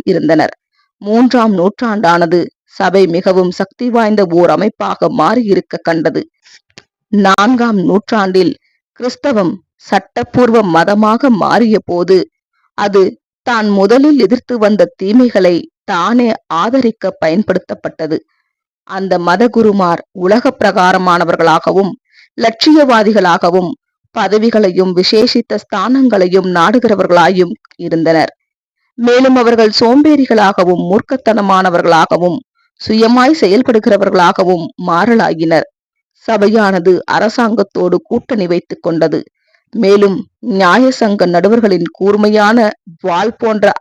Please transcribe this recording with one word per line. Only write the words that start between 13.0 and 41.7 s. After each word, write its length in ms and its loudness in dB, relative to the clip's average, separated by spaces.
தான் 280 -2
முதலில் 500 2
எதிர்த்து 380 -2
வந்த 380 0
தீமைகளை 760 0
தானே 480 -2
ஆதரிக்க 800 -2
பயன்படுத்தப்பட்டது. 920 -4
அந்த 360 -6
மதகுருமார் 800 0
உலக 480 -2
பிரகாரமானவர்களாகவும் 1300 0
லட்சியவாதிகளாகவும் 1300 2
பதவிகளையும் 800 0
விசேஷித்த 600 0
ஸ்தானங்களையும் 920 -2
நாடுகிறவர்களாயும் 1040 2
இருந்தனர். 560 -2
மேலும், 420 2
அவர்கள் 440 2
சோம்பேறிகளாகவும் 1040 2
மூர்க்கத்தனமானவர்களாகவும் 1500 0
சுயமாய் 580 2
செயல்படுகிறவர்களாகவும் 1300 0
மாறலாயினர். 800 0
சபையானது 720 0
அரசாங்கத்தோடு 920 -2
கூட்டணி 440 -6
வைத்துக் 340 -6
கொண்டது. 380 -2
மேலும், 540 0
நியாயசங்க 840 0
நடுவர்களின் 640 0